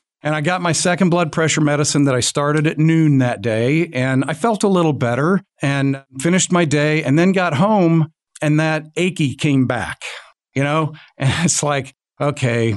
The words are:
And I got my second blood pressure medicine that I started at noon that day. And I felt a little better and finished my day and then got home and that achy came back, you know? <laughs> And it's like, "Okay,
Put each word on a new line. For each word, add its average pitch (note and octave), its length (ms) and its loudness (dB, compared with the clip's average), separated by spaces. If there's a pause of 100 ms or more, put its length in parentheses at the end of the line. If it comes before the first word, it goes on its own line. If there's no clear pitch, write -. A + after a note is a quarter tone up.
(240)
And D3+ 120 -2
I D#3 60 -4
got F3+ 200 -2
my E3+ 100 0
second F3 380 0
blood E3+ 220 0
pressure D#3+ 300 0
medicine D3 420 0
that C#3 100 2
I B2 60 2
started D3 480 -2
at E3 100 -2
noon D#3 400 4
that A#2+ 240 0
day. A#2+ 500 0
And C3 360 -2
I D#3 60 -6
felt A3 300 -2
a G#3 40 2
little F3 260 2
better B2+ 480 0 (220)
and C#3 400 -2 (160)
finished E3+ 320 0
my F3 120 2
day D3+ 400 0
and C3+ 140 2
then F3+ 140 4
got F3 240 0
home E3 540 2 (300)
and D3+ 200 2
that D#3 260 -2 (120)
achy E3 360 -2
came C3+ 320 0
back, G#2+ 360 -6 (520)
you C3+ 100 -2
know? D3+ 300 -2 (120)
<laughs> - 120 -20
And C3+ 280 -2
it's - 180 -2
like, C#3+ 320 -4 (240)
"Okay, A#2 580 -2